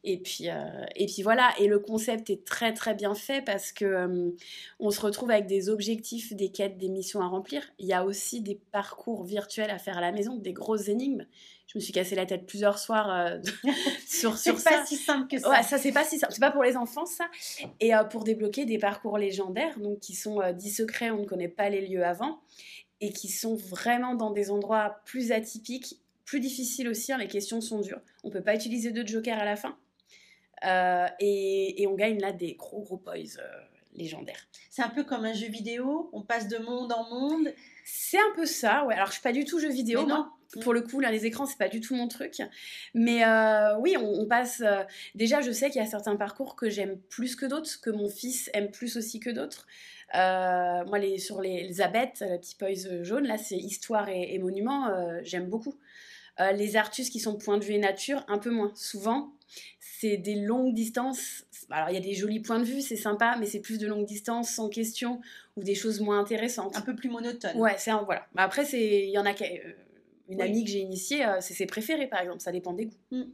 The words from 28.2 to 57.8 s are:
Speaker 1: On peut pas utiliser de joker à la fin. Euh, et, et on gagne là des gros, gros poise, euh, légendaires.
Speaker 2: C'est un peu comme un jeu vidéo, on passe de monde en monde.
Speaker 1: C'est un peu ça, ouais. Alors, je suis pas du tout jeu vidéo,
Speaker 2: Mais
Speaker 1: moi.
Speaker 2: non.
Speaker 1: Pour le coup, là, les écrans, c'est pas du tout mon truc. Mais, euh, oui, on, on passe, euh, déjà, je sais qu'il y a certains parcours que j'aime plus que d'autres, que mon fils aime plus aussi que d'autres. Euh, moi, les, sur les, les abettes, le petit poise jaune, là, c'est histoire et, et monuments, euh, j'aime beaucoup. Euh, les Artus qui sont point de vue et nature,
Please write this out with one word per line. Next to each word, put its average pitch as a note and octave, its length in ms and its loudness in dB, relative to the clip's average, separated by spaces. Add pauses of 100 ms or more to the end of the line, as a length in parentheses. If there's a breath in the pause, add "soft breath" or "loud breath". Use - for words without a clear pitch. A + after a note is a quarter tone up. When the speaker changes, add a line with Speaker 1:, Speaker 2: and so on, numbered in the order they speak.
Speaker 1:
On G3+ 60 -6
peut F#3+ 120 -6
pas G#3 140 4
utiliser A3+ 340 -2
de A3+ 160 -4
joker A3 320 -2
à G#3 60 0
la G#3 100 0
fin. G#3 220 -8 (880 soft breath)
Euh, F3+ 420 4 (140)
et, G3 640 2
et G3+ 40 6
on G3 80 2
gagne G#3 260 2
là G3 120 0
des F3 220 -4
gros, - 280 -12
gros F#3 140 -10
poise, E3+ 440 -10
euh, - 180 -14 (360)
légendaires. - 540 -10 (220 loud breath)
Speaker 2:
C'est - 120 -4
un A#3 80 0
peu C#4+ 140 -2
comme A3+ 200 -4
un A3 100 -2
jeu A3 140 -4
vidéo, A#3+ 640 -4
on G#3 100 -10
passe A3+ 260 -2
de A3+ 100 -2
monde A#3+ 340 -4
en A3+ 180 -2
monde. C#4+ 420 0 (320 loud breath)
Speaker 1:
C'est - 340 0
un G#4+ 160 6
peu E4 120 0
ça, B3+ 400 4
ouais. A3+ 80 2
Alors, F#3+ 140 2
je F#3+ 60 -6
suis - 80 -10
pas B3 100 2
du C#4 120 2
tout E4+ 160 -2
jeu D4 100 0
vidéo, B3 320 2
Speaker 2:
Mais D4 60 4
Speaker 1:
moi. D4+ 100 4
Speaker 2:
non. D4 80 0 (360)
Speaker 1:
Pour A#3+ 100 4
le A#3 100 4
coup, B3 160 -4
là, B3 140 4
les A3 140 0
écrans, A#3 200 -2
c'est - 120 -8
pas F#3+ 100 2
du A3+ 120 -4
tout A#3+ 140 -4
mon A#3+ 140 0
truc. - 340 -8 (500 loud breath)
Mais, A#3 320 6
euh, G#3+ 540 8
oui, E4+ 180 4
on, G#3+ 240 2
on G#3+ 60 2
passe, A#3+ 380 2
euh, G3 180 4 (320 loud breath)
déjà, A3+ 260 4
je B3 120 0
sais C4+ 180 2
qu'il C4 100 0
y G#3+ 40 2
a G#3+ 40 -4
certains G#3 280 0
parcours G3+ 400 -4
que A#3 120 0
j'aime G3 300 -2 (100)
plus B3 280 -4
que C#4 100 -4
d'autres, D4 340 -4
que A#3 100 -2
mon G#3 180 0
fils B3 440 -6
aime G3+ 180 0
plus A#3+ 260 -6
aussi A3+ 240 -6
que A#3+ 100 -6
d'autres. - 360 -8 (500 loud breath)
Euh, F3+ 720 2
moi, G3+ 120 0
les, G3 200 0
sur F#3+ 220 -6
les, F#3 280 -2
les F3+ 120 -4
abettes, G#3 480 2
le F3+ 100 0
petit - 180 -12
poise F#3+ 320 -4 (140)
jaune, A#3 260 0
là, A3 100 0
c'est G#3 180 -6
histoire G3+ 520 -2
et, F#3 260 -2
et F#3+ 40 0
monuments, G#3+ 500 0
euh, F3 340 -2
j'aime F3 260 -4
beaucoup. A3+ 280 -4 (640 loud breath)
Euh, F#3+ 120 6
les G#3 240 2
Artus G#3+ 340 2
qui A3 100 -6
sont G#3+ 160 -2
point G#3 220 2
de G3+ 60 0
vue G#3 100 -2
et G#3 40 4
nature, G#3 480 0